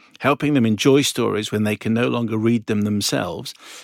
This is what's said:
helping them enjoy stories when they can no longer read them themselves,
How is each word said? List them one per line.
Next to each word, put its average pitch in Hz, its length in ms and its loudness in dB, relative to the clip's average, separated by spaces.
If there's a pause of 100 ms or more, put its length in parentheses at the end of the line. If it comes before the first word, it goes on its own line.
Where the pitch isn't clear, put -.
(180)
helping 143 360 0
them 120 120 4
enjoy 135 360 4
stories 107 500 -2
when 107 100 -2
they 107 140 -2
can 113 180 -4
no 120 140 0
longer 117 280 -4
read 113 300 0
them 107 160 0
themselves, 104 720 -4 (300)